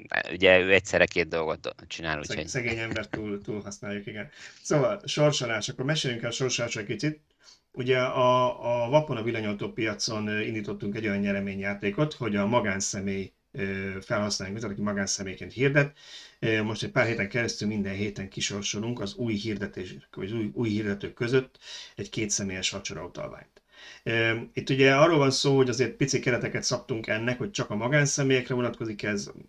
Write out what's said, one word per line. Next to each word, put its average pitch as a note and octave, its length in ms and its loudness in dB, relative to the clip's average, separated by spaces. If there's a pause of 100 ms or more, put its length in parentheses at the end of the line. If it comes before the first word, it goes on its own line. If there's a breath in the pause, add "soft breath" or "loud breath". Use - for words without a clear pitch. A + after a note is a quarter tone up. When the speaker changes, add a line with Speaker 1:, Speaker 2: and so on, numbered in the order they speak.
(320)
Speaker 1:
ugye F#2 280 8
ő F#2+ 120 4
egyszerre F2+ 320 6
két E2+ 240 2
dolgot D#2+ 320 -2
do-, - 140 -8 (120)
csinál, E2 260 -6 (100)
Speaker 2:
Szeg-, - 80 -10
Speaker 1:
úgyhogy - 180 -6
Speaker 2:
szegény A#2 300 -4
embert A2 320 -6
túl, G#2 320 -6
túl G#2 200 -6
használjuk, G2+ 440 -10
igen. G#2+ 220 -10 (340 loud breath)
Szóval, B2+ 420 2
sorsolás, C3 640 0
akkor B2+ 160 -6
meséljünk C#3 380 -2
el A#2 80 -4
sorsolásról A#2+ 520 -2
egy G#2 60 -8
kicsit. D3 320 -4 (520 soft breath)
Ugye B2+ 260 2
a, B2 840 2
a A#2 40 0
Vapon D3+ 280 4
a A2 60 -4
villanyautópiacon, G#2+ 1040 -2
ö, G#2+ 140 -2
indítottunk G#2+ 560 -4
egy A2 100 -4
olyan G2 120 0
nyereményjátékot, D3+ 960 -2
hogy G#2 240 -2
a G2+ 100 2
magánszemély, G2 840 -2 (200)
ö, G2 380 -4 (100)
felhasználóink G#2 600 -4
között, G#2 140 -6
aki G#2 100 -4
magánszemélyként G2 680 -4
hirdet. C#3+ 440 2 (420 loud breath)
Ö, A2 240 2
most G#2+ 200 -2
egy G#2 80 -6
pár A#2+ 160 4
héten A2 220 0
keresztül A2 400 -2
minden G2 260 -2
héten G2+ 340 -4
kisorsolunk G#2+ 720 -4
az G2+ 140 -6
új A#2 200 -2
hirdetés, G2+ 600 -6 (180)
vagy G2+ 200 -8
új, A2 220 -2
új A#2+ 140 0
hirdetők G#2 460 -2
között B2+ 440 0 (380 loud breath)
egy G#2 140 -10
kétszemélyes G2+ 600 -2
vacsorautalványt. - 920 -10 (400 loud breath)
Ö, A2+ 320 4 (180)
itt - 180 -2
ugye C3+ 240 8
arról D#3 240 8
van C3+ 120 6
szó, C#3 260 4
hogy C3 120 8
azért A#2+ 240 0
pici C3+ 280 0
kereteket A2+ 420 0
szabtunk A2+ 440 -4
ennek, A2+ 320 -2
hogy G#2 120 -4
csak - 200 -4
a G#2+ 60 -2
magánszemélyekre C3+ 800 2
vonatkozik A2+ 480 -4
ez. G#2 280 -2 (180)